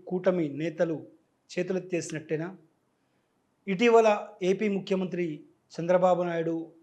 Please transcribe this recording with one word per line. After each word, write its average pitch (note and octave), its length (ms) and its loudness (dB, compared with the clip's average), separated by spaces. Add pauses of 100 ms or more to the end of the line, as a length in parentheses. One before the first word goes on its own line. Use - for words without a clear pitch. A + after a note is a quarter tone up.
కూటమి F3+ 420 0
నేతలు D#3 520 -4 (580)
చేతులెత్తేసినట్టేనా? F3 960 -6 (1120)
ఇటీవల A3 500 6 (260)
ఏపీ F#3+ 260 0
ముఖ్యమంత్రి F#3 720 -4 (400)
చంద్రబాబు F3+ 440 4
నాయుడు E3 440 -4 (160)